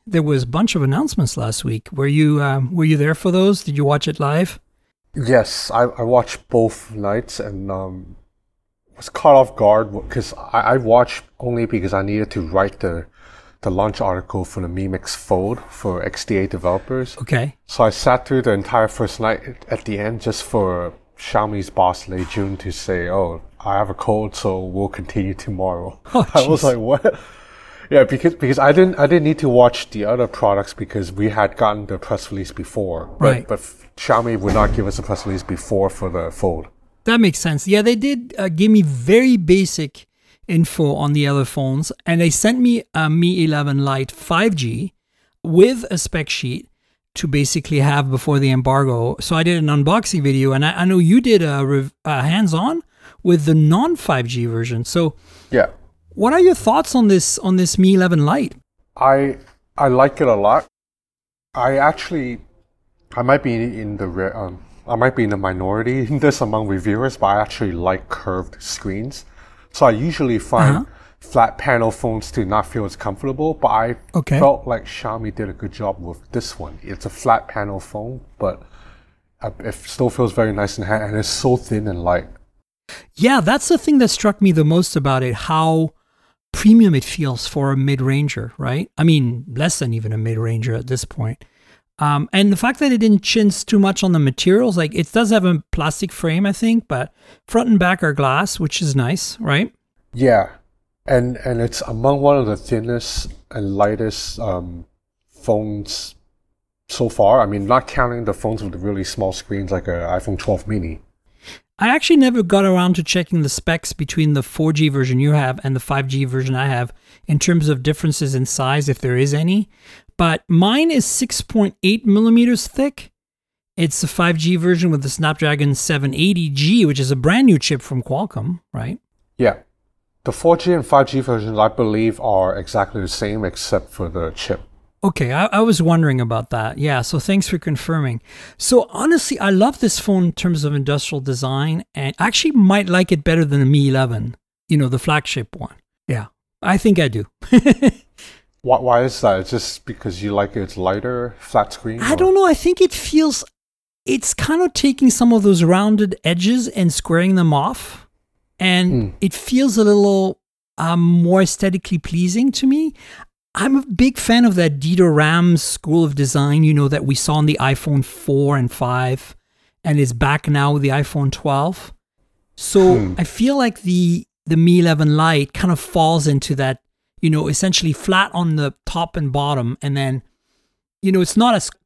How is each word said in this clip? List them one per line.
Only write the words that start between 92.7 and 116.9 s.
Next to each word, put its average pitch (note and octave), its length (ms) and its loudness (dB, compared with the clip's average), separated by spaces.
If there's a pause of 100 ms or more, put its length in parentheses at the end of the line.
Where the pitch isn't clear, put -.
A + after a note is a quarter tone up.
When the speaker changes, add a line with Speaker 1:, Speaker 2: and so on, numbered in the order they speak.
Speaker 1:
that C#4+ 100 2
it A#3+ 80 2
didn't G#3 240 4
chintz G#3 400 0
too - 160 2
much G3 240 2
on F#3+ 80 2
the E3+ 80 2
materials, F#3 580 2
like, D#3+ 200 -2
it D#3+ 160 -2
does A3+ 180 2
have G#3+ 140 4
a F3 260 2
plastic D#3+ 400 -4
frame, E3+ 340 -2
I G3+ 80 0
think, A3+ 360 0
but C3+ 260 -6 (320)
front B3 220 0
and A3 100 6
back F3+ 240 0
are D#3 100 0
glass, C#3+ 460 0
which D#3+ 240 -4
is C#3+ 140 -2
nice, C3+ 420 -2
right? D3+ 340 -2 (400)
Speaker 2:
Yeah. A#2+ 360 4 (580)
And, B2 380 0
and B2 160 -4
it's A#2 220 -4
among C3 380 -2
one C#3+ 160 4
of B2+ 100 0
the G#2+ 100 -2
thinnest - 760 -6 (200)
and G2 240 -6
lightest, G#2+ 640 -2
um, F2+ 460 -8 (440)
phones G#2+ 880 -6 (720)
so A#2+ 200 -4
far. A2 320 4
I A2 60 2
mean, G2+ 200 -4
not B2 200 2
counting A#2+ 380 -4
the G2+ 100 -4
phones A2 260 -6
with G2 120 -10
the F2+ 60 -14
really F#2+ 260 -6
small F#2+ 280 -4
screens G2 380 -8
like F#2 160 -4
a E2+ 320 -4
iPhone F#2 200 -6
twelve - 280 -4
mini. F2 340 -6 (800)
Speaker 1:
I A#3 160 2
actually D#4+ 220 2
never B3 260 4
got G3 220 2
around F#3 300 2
to E3+ 80 0
checking E3+ 400 -2
the C#3+ 60 0
specs - 440 -4
between D3+ 400 -2
the C#3 100 0
four D#3 300 -2
G D3+ 160 2
version C3 320 0
you D3 120 4
have C3+ 300 0
and C3 140 -2
the B2+ 40 -4
five C#3 260 -2
G C3+ 180 -2
version C3 300 -2
I C3 140 -2
have B2 240 -2 (340)